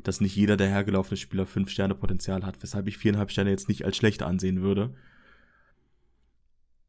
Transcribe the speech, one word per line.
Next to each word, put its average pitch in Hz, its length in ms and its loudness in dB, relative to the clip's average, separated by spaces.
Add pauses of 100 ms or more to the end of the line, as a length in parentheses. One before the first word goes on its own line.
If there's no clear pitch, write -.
dass - 160 -4
nicht 95 160 0
jeder 104 220 4
der 98 120 2
hergelaufene 98 480 0
Spieler 95 280 -4
fünf 95 240 -2
Sterne 98 260 0
Potenzial 95 500 0
hat, - 180 -8
weshalb 101 240 -6
ich 104 100 -6
viereinhalb 101 320 2
Sterne 98 220 2
jetzt 98 160 0
nicht - 180 -2
als 98 120 -2
schlecht - 260 2
ansehen 92 380 0
würde. 98 340 0 (1900)